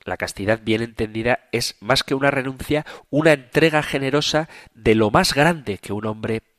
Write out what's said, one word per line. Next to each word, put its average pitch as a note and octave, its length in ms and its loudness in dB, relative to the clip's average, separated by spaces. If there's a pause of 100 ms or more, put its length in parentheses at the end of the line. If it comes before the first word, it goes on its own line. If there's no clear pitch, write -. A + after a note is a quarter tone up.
la F#2 140 -6
castidad G#2 440 -2
bien A2 200 0
entendida A2 720 -4
es - 280 -4
más A#2+ 220 0
que C#3+ 120 -2
una C#3 160 2
renuncia, C3+ 540 -4 (240)
una D#3 240 4
entrega D3 500 2
generosa D3 680 -2 (260)
de A2+ 200 2
lo G#2+ 160 4
más F3 220 2
grande C#3+ 460 0
que - 160 -8
un G#2 100 -6
hombre A2 380 -6 (160)